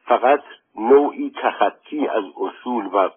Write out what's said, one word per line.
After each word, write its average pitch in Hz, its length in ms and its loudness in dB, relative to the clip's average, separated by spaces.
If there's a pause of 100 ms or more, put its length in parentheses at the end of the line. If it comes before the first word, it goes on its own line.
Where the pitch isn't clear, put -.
فقط 123 380 2 (360)
نوعی 139 540 2 (100)
تخطی 131 640 -2
از 104 160 -2 (160)
اصول 101 520 -6
و 95 240 2